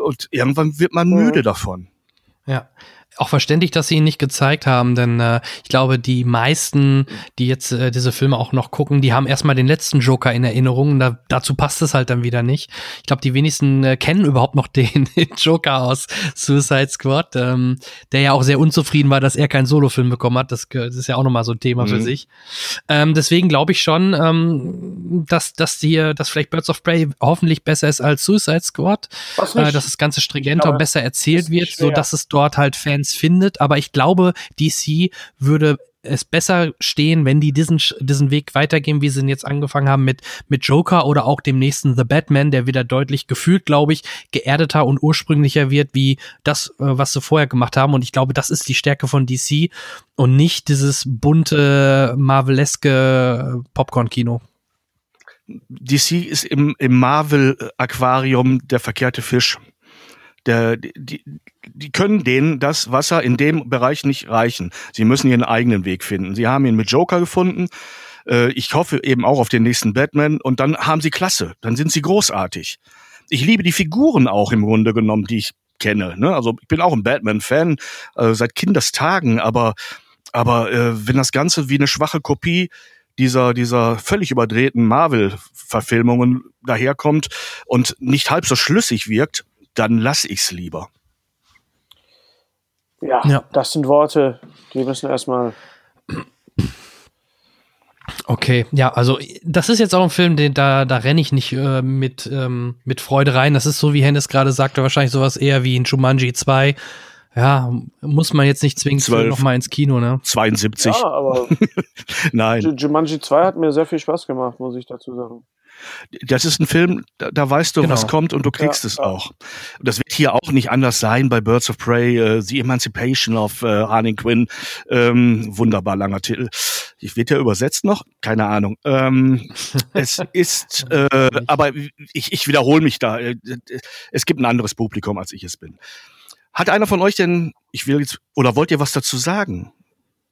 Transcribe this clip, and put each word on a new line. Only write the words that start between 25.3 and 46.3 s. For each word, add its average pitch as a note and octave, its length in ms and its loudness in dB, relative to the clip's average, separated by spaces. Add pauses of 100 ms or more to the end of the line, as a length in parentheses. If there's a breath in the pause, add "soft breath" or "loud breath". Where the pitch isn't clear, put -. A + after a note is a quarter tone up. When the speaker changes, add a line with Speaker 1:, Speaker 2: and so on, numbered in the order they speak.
Speaker 3:
dass - 260 -4
hier, D#3 340 2
dass D3 160 -6
vielleicht D3+ 200 -4
Birds - 200 -4
of D#3 140 -4
Prey E3 260 0 (100)
hoffentlich D#3+ 440 2
besser D#3 240 0
ist D3+ 140 0
als D3 240 0
Suicide F3 360 2
Squad, - 480 -2 (260 loud breath)
Speaker 2:
Was - 200 -2
Speaker 3:
äh, - 80 4
Speaker 2:
nicht. D3 120 2
Speaker 3:
dass C#3 100 0
das - 120 -8
Ganze D3 240 -2
stringenter D3 440 0
Speaker 2:
Aber D3+ 80 4
Speaker 3:
und C#3 60 0
besser D3+ 220 0
erzählt D3+ 400 0
Speaker 2:
ist E3 80 -6
nicht E3 100 2
Speaker 3:
wird, F3 100 -2
Speaker 2:
schwer. - 180 0
Speaker 3:
sodass D3 260 0
es - 140 -6
dort C#3+ 300 2
halt C#3+ 180 2
Fans C#3+ 380 -4
findet. F3+ 480 2
Aber C#3+ 160 2
ich - 140 -4
glaube, F3+ 420 4 (260 loud breath)
D D#3 100 2
C E3 420 -2 (260 loud breath)
würde D3 400 2 (280)
es - 200 -4
besser E3+ 540 0
stehen, D#3 460 2
wenn C#3 140 4
die D3 140 2
diesen D#3 260 2
Sch-, - 220 -2
diesen C#3 300 0
Weg D3 240 -2
weitergehen, D3 460 0
wie C#3+ 80 0
sie C3+ 120 -2
ihn C3+ 80 0
jetzt C#3 160 -4
angefangen C#3+ 440 -2
haben C3+ 140 2
mit, C3 180 0 (280 loud breath)
mit C#3 160 -2
Joker E3 400 2
oder C3+ 200 0
auch C#3+ 160 0
dem C3 180 0
nächsten C3+ 360 0
The B2+ 80 2
Batman, C#3+ 480 2
der B2+ 160 0
wieder C3 160 -2
deutlich C3+ 440 -2
gefühlt, - 380 0
glaube D3 280 2
ich, D3+ 100 -4 (280 loud breath)
geerdeter D3 540 0
und C3+ 160 2
ursprünglicher D3 680 2
wird, C#3+ 240 2
wie C3+ 240 2 (260 loud breath)